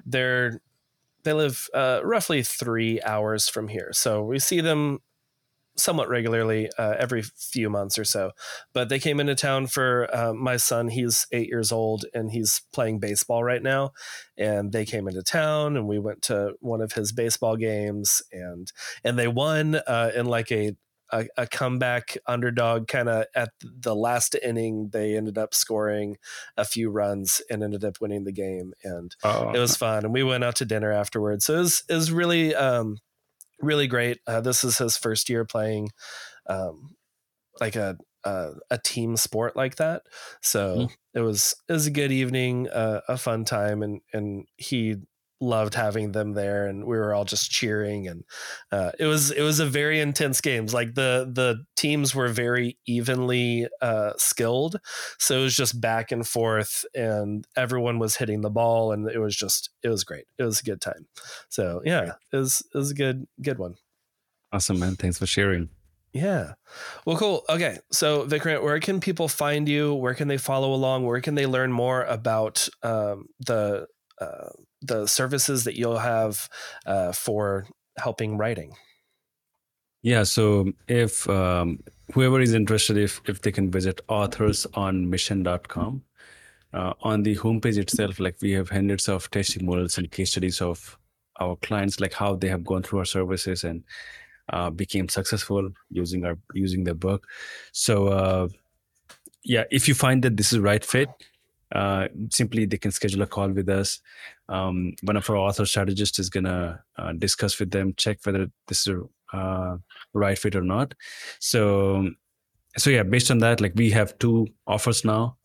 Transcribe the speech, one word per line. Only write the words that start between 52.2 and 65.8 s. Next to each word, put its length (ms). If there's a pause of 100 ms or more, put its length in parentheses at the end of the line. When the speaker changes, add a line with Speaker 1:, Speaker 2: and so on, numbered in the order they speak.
Speaker 1:
very 580
evenly, 800 (140)
uh, 360
skilled, 600 (420)
so 220
it 20
was 140
just 240
back 320
and 140
forth, 580 (100)
and 520 (100)
everyone 420
was 180
hitting 240
the 100
ball, 420
and 180
it 80
was 180
just, 340 (120)
it 60
was 160
great. 220 (120)
It 60
was 160
a 40
good 160
time. 260 (420)
So, 360
yeah, 160
Speaker 2:
Great. 120 (200)
Speaker 1:
it 40
was, 260 (100)
it 60
was 140
a 20
good, 320 (160)
good 160
one. 160 (800)
Speaker 2:
Awesome, 260
man. 180
Thanks 220
for 80
sharing. 420 (440)